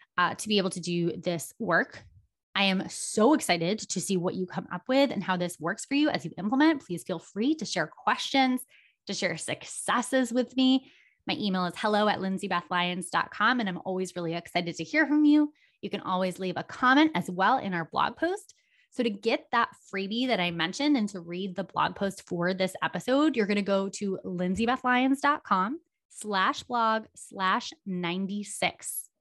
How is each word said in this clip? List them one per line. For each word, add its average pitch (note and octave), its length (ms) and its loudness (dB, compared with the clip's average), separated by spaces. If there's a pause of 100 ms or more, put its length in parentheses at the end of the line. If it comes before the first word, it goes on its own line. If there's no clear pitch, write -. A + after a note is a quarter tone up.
(180)
uh, F3+ 160 2
to - 140 -8
be G#3 100 2
able F#3 120 2
to F#3 100 -6
do F3 360 -2
this E3+ 420 -6
work. F3+ 460 0 (520)
I G3 80 2
am F#3+ 240 0
so - 460 2
excited F3 460 0
to - 200 -6
see G3 160 -2
what F3 180 -2
you F#3 120 -4
come - 260 -8
up F3+ 160 -8
with C4+ 220 4
and G3+ 120 -4
how F#3 140 -2
this F3 220 -4
works E3+ 260 -4
for C4+ 100 -4
you D4 140 2
as D#3 160 -2
you D#3+ 140 -8
implement. C4 480 2
Please E3+ 160 -6
feel E3+ 160 -6
free A#3+ 380 -2
to G#3+ 80 -6
share D#3+ 220 -2
questions, B3+ 800 0 (420)
to G3 80 -8
share E3+ 220 -2
successes - 960 -2
with B3 240 -2
me. C4 340 4 (360)
My F#3+ 120 -4
email F#3 280 0
is E3+ 100 -6
hello G#3+ 300 2
at G3+ 140 2
lindsay F#3+ 280 -4
beth F3 220 -2
lyons F3 400 -2
dot F3 200 -2
com, A#3 280 2
and G#3 100 -2
I'm F3+ 160 -6
always F#3 300 -4
really E3+ 200 -4
excited E3+ 420 -4
to E3 80 -6
hear D4 220 2
from D4+ 180 4
you. D4 280 6 (280)
You G3+ 100 -8
can G3+ 100 -8
always F#3 380 -2
leave F#3 180 -4
a - 60 -4
comment C#4 520 6
as - 160 -2
well F#3+ 280 4
in F#3 160 -4
our E3 120 -2
blog - 300 -2
post. F4+ 380 -4 (360)
So - 120 -2
to A3+ 80 0
get A3 400 -2
that A#3 200 0 (220)
freebie G#3 360 -2
that A3+ 100 2
I F3 140 0
mentioned C#4 440 0
and G#3 120 2
to F3+ 120 -10
read F3 360 -8
the G3 80 -4
blog E3+ 320 -2
post G3 320 -4
for F3 260 0
this F#3 280 -2
episode, C4 540 2
you're G#3 100 2
gonna G3+ 160 2
go G3 260 0
to G3 340 -4
lindsay F#3 420 -2
beth B3 200 0
lyons B3+ 360 2
dot D4 220 2
com G#3 380 0 (280)
slash G#3 540 -2
blog A3 440 0 (100)
slash G3 560 -2 (120)
ninety-six. F#3+ 1200 -4 (120)